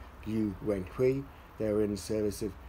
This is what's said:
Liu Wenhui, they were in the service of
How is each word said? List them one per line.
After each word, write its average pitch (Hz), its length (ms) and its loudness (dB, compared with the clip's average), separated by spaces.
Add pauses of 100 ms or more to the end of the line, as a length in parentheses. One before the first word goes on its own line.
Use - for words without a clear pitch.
(260)
Liu 107 280 2 (100)
Wenhui, 127 600 2 (340)
they 107 140 2
were 104 100 6
in 104 100 2
the 104 40 0
service 104 460 0
of 101 100 -2 (160)